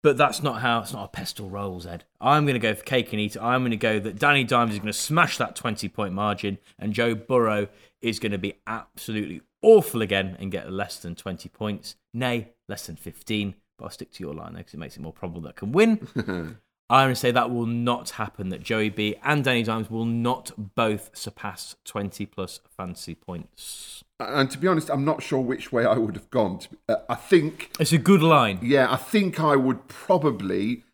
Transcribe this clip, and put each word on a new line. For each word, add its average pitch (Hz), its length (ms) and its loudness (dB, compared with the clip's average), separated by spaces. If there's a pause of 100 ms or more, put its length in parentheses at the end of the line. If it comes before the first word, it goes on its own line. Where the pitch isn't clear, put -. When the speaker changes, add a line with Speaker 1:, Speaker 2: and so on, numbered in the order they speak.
Speaker 1:
But 143 140 6
that's 135 260 2
not 123 180 -2
how, 120 200 0
it's - 120 -12
not 113 80 -10
how 98 60 -10
pestle - 440 -10
rolls, 92 360 -8
Ed. 87 180 -12 (160)
I'm 147 260 4
gonna 131 120 2
go 107 160 2
for - 100 -12
cake - 280 -2
and 107 80 -2
eat 104 160 -2
it. 98 60 -10
I'm 127 220 2
gonna 117 120 0
go 107 220 0
that 104 200 -6
Danny 143 260 4
Dimes 117 300 2
is 104 40 -4
gonna 104 140 -6
smash - 460 0
that - 180 -2
twenty 104 320 -6
point 98 260 -4
margin, 101 440 -2 (200)
and 107 140 -4
Joe 117 220 2
Burrow 107 540 2 (320)
is 113 200 -2
gonna 104 180 -2
be 98 160 -4 (120)
absolutely 104 760 -8 (200)
awful 202 420 8
again 95 360 0
and 95 140 -6
get 90 180 -8
less 98 280 -6
than 85 180 -10
twenty - 320 -10
points, - 480 -8 (180)
nay, 120 380 -4 (160)
less - 180 -10
than 80 100 -12
fifteen. 101 580 -6 (220)
But 82 100 -14
I'll 85 40 -10
stick - 220 -16
to 92 120 -14
your 73 100 -8
line 80 200 -14
there 85 80 -14
'cause - 120 -20
it 76 40 -14
makes 78 180 -12
it - 60 -18
more 80 100 -12
probable 87 300 -10
that 73 80 -12
I - 20 -20
can 104 200 -8
win. 214 420 6
Speaker 2:
<laughs> 92 440 -6 (320)
Speaker 1:
I'm 135 140 8
gonna 131 120 2
say 123 160 2
that 120 180 2
will 120 160 -2
not 120 440 -2
happen, 101 400 -8
that - 120 -8
Joey 110 260 0
B 104 340 -2
and 143 220 2
Danny 123 180 2
Dimes 110 280 -2
will 113 160 -2
not 117 460 -2 (240)
both 110 400 0
surpass - 580 -12 (100)
twenty 101 400 -6
plus - 360 -10 (160)
fantasy 90 380 -10
points. - 920 -14 (160)
Speaker 2:
And 135 300 0
to - 80 -12
be 151 80 -2
honest, 160 240 0
I'm 139 140 0
not 147 180 0
sure - 160 -2
which 127 320 -4
way 117 140 2
I 107 120 4
would 104 200 -2
have - 140 -16
gone. 101 280 0
To, - 100 -16 (200)
uh, 113 80 2 (120)
I 120 60 0
think - 640 2
Speaker 1:
It's 156 140 2
a 165 60 6
good 180 220 8
line. 135 420 6
Speaker 2:
Yeah, 127 300 4
I 127 40 2
think 196 420 0
I 151 160 4
would 131 320 2
probably 107 960 0 (120)